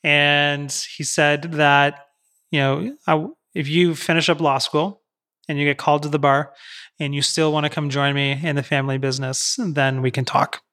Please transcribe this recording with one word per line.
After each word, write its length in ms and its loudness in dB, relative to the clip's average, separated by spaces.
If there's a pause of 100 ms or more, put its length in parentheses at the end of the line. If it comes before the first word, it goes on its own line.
And 680 2 (240)
he 80 -8
said 480 0
that, 540 2 (440)
you 80 0
know, 380 0 (100)
I, 200 0 (280)
if 140 -4
you 260 4
finish 340 -2
up 120 2
law 180 2
school 440 -2 (460)
and 100 -4
you 80 0
get 120 0
called 240 2
to 60 -6
the 100 0
bar 340 2 (460)
and 160 -4
you 80 -2
still 300 0
wanna 180 0
come 200 -4
join 240 0
me 280 0
in 140 -2
the 60 0
family 360 -2
business, 600 -2
then 440 0
we 80 0
can 140 -2
talk. 380 -4 (100)